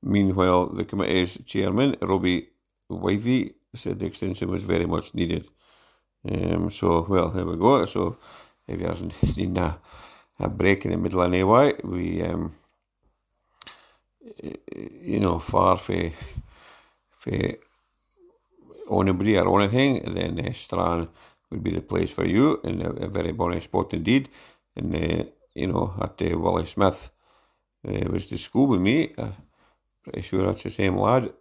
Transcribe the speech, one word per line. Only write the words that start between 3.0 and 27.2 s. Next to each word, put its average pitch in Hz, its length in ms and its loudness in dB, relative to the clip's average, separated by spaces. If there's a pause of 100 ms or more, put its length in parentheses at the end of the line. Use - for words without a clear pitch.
said 95 240 -6
the 90 80 -4
extension 92 420 -6
was 92 140 -4
very 87 240 0
much - 260 -4
needed. 85 340 -2 (800)
Um, 87 440 0
so, 85 360 2
well, 90 220 2
there 90 160 -4
we 85 100 -4
go. 104 300 4
So, 92 320 -4 (500)
if 90 120 -8
you're 85 160 -4
<laughs> 87 280 -4
needing 92 360 0
a, 80 200 -2 (600)
a 98 100 0
break 95 360 2
in 92 60 0
the 87 60 0
middle 90 240 0
of 90 80 4
nowhere, 101 540 4
we, 87 400 -4
um, 85 320 -4 (2500)
you 110 180 0
know, 90 180 4
far 92 400 4
from, 87 360 -2 (1000)
from - 460 -2 (1300)
anybody 95 460 4
or 92 240 4
anything, 120 540 0
then, 87 240 -4
uh, - 140 -4
Strachan 85 560 -2 (400)
would - 140 -8
be 90 80 -2
the 87 100 -4
place 87 300 -2
for 87 140 -2
you, 110 380 2
and 90 180 -4
a, 87 80 -4 (160)
a - 20 -6
very 90 240 -4
bonny 87 300 -2
spot - 320 -2
indeed. 107 360 2 (460)
And, 90 200 -4
uh, 82 280 0 (320)
you - 120 -4
know, 92 340 -2
at, - 200 -6
uh, 85 160 0
Willie 85 280 0
Smith, - 440 0 (760)